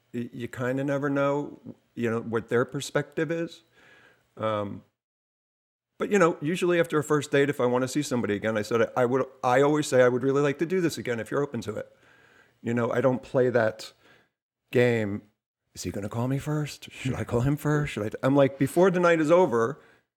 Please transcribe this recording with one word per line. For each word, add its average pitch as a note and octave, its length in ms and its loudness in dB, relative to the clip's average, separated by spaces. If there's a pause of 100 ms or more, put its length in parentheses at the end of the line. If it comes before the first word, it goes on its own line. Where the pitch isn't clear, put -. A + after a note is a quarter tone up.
(140)
Y-, A#2+ 180 -8
you A#2+ 160 -12
kinda C3 360 -4
never C#3 260 -4
know, C#3 500 -2 (340)
you A#2 160 -2
know, A2+ 100 -2
what A2+ 280 -6
their B2 160 2
perspective D3 680 -6
is. E3 320 -8 (760)
Um, G#2 460 -6 (1160)
but, - 140 -4
you G#3 60 2
know, F3 220 4
usually F3 380 0
after E3 200 0
a D3 60 0
first D3 280 -2
date, C#3 180 4
if C#3 100 -6
I B2 60 2
wanna B2 220 0
see D3 140 -4
somebody G#2 340 -2
again, A2 200 -2
I G#2 60 -2
said, A2+ 340 2
I B2+ 80 4
would, B2+ 200 0 (180)
I B2+ 200 4
always D3+ 260 2
say, B2+ 140 4
"I B2 60 8
would B2 140 0
really C3+ 200 2
like C#3+ 180 0
to E3+ 60 0
do F#3 140 -2
this E3 160 -2
again A#2+ 220 -6
if G#2+ 120 -10
you're C#3+ 120 -2
open A#2+ 200 -6
to G#2+ 120 -8
it." G#2 180 -10 (680)
You A#2 100 -2
know, A#2 200 0
I B2 80 0
don't B2+ 220 2
play B2+ 280 2
that A2 420 0 (760)
game, A2+ 520 0 (520)
"Is - 80 -14
he - 80 -6
gonna G#2 180 -8
call A#2+ 200 -4
me C3+ 100 -2
first? D3+ 540 -8
Should - 220 -8
I A2 100 -6
call A#2+ 160 -2
him C#3+ 160 0
first? D3 360 -2
Should G#2 120 -4
I A2 60 -4
t-," - 120 -10
I'm C3+ 140 4
like, C#3 220 4
before E3+ 340 4
the F3+ 80 0
night E3+ 200 4
is D3+ 100 2
over, C#3+ 500 4 (360)